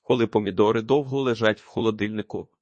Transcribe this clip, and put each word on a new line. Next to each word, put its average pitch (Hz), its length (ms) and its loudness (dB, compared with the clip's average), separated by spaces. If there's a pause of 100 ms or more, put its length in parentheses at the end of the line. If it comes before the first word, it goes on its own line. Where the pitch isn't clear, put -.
Коли 117 240 2
помідори 104 560 2
довго 135 380 0
лежать 113 400 0
в - 60 -20
холодильнику, 107 840 -4 (140)